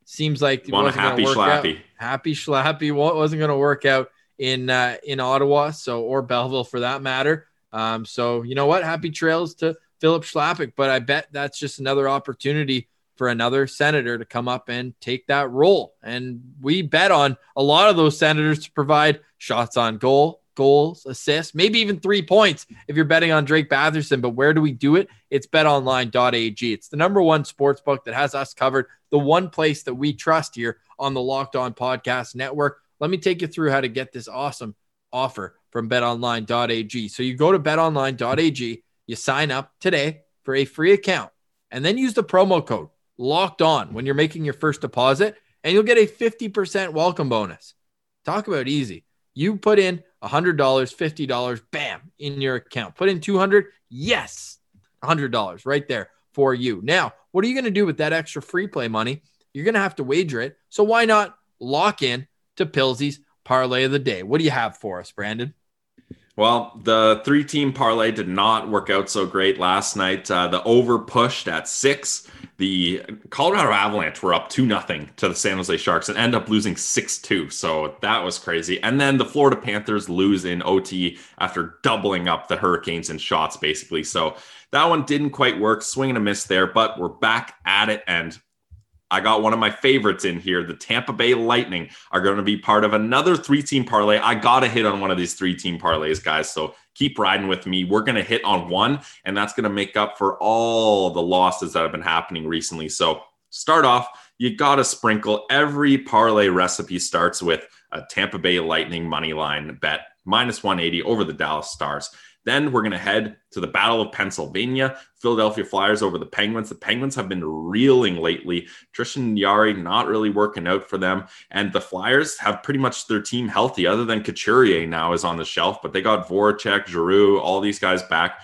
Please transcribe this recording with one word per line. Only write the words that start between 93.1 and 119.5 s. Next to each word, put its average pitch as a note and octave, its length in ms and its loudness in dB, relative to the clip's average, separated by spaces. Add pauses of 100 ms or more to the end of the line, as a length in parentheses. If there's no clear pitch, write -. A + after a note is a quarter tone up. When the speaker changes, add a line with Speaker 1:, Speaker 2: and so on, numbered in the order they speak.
Speaker 2:
three-team C#3 480 0
parlay. G#2 320 4
I A#2 180 2
gotta B2 340 4
hit A2 180 0
on G2 140 0
one F#2+ 100 -2
of F2+ 80 0
these F2 160 -4
three-team F2+ 440 -4
parlays, D#2+ 460 0
guys. D#2+ 260 -2
So D#2 240 -6 (200)
keep C#3+ 240 -2
riding G2 280 2
with F#2 200 -2
me. F#2 180 -2
We're G#2 200 2
gonna A2+ 180 0
hit A2 200 -2
on F2 280 0
one, A#2 300 2 (260)
and G2 100 -4
that's G#2 160 -2
gonna G#2+ 160 -2
make G2+ 300 -4
up G#2 180 0
for G2 220 0
all A2 720 2
the E2+ 100 -4
losses F#2 540 2
that E2 80 2
have E2 100 -2
been E2+ 80 -8
happening E2 460 -4
recently. D#2+ 420 -6
So D#2+ 320 -2 (300)
start D#3 340 2
off, A#2+ 240 4 (300)
you A#2+ 180 -2
gotta C#3+ 260 4
sprinkle. G#2+ 680 0
Every C#3+ 480 2
parlay A2 500 4
recipe F2+ 500 0
starts F2 440 -2
with E2 240 -2 (240)
a - 180 -10
Tampa G2+ 300 -4
Bay F2+ 220 0
Lightning D#2+ 460 -4
money D#2 280 -4
line D2+ 480 -6
bet, D2+ 240 -4 (180)
minus A#2 380 -2
one F#2+ 180 -2
eighty E2+ 220 -2
over A2 200 0
the D#2 120 -4
Dallas D2+ 360 -4
Stars. D2 380 -8 (360)
Then C#3 280 0
we're A#2 100 2
gonna G2 160 -4
head G#2+ 380 -2 (160)
to G2 80 -10
the - 80 -6
Battle A2 320 2
of G2+ 100 -4
Pennsylvania, G2+ 880 -4 (160)
Philadelphia A2 500 0
Flyers G#2 380 2
over F2+ 160 0
the D#2 80 -8
Penguins. G#2+ 440 -2
The F#2+ 40 -10
Penguins C3 400 -4
have G#2+ 140 -6
been F2+ 160 -6
reeling G2 720 2
lately. E2+ 500 -2 (260)
Tristan A#2+ 440 -4
Jarry G#2 380 4